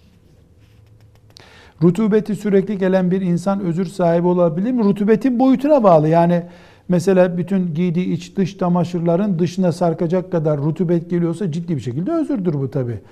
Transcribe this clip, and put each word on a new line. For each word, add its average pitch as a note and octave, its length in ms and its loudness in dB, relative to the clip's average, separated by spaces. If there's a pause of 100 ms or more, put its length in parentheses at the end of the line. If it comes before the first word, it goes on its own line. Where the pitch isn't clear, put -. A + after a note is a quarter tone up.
(1800)
Rutubeti G#3 520 2
sürekli G3 420 0
gelen F#3 340 0
bir F#3+ 100 0
insan F#3 380 -2
özür F3+ 260 -2
sahibi F3 420 0
olabilir F3+ 440 0
mi? B3 120 0
Rutubetin G#3+ 560 2
boyutuna C4 440 4
bağlı. D#3+ 260 6
Yani E3+ 340 2 (460)
mesela F3+ 480 2
bütün F3+ 360 -2
giydiği F3+ 400 -2
iç - 220 -8
dış F#3+ 220 -2
çamaşırların F3 840 0
dışına F3+ 320 0
sarkacak F3 600 -2
kadar D#3 260 0
rutubet E3 520 -2
geliyorsa E3+ 420 -2
ciddi E3+ 240 -6
bir B2 60 -4
şekilde C3+ 300 -6
özürdür C4 420 -4
bu C3+ 180 -4
tabii. A#2 280 -4 (120)